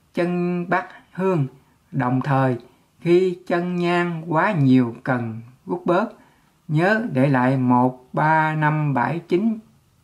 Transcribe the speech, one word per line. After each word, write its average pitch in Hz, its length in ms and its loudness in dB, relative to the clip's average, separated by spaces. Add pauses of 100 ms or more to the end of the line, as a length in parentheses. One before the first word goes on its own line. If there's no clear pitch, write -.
(140)
chân 175 560 -2
bát 185 180 -2 (240)
hương, 180 360 0 (440)
đồng 127 300 -2
thời 135 360 0 (420)
khi 180 480 2
chân 175 280 -2
nhang 175 580 -2
quá 180 180 0
nhiều 127 520 4
cần 117 380 -4 (240)
rút 175 200 -8
bớt, 180 280 0 (540)
nhớ 196 440 0
để 135 180 2
lại 131 280 2
một, 127 560 0
ba, 156 420 0
năm, 151 380 0
bảy, 131 260 -2
chín 214 400 -2 (440)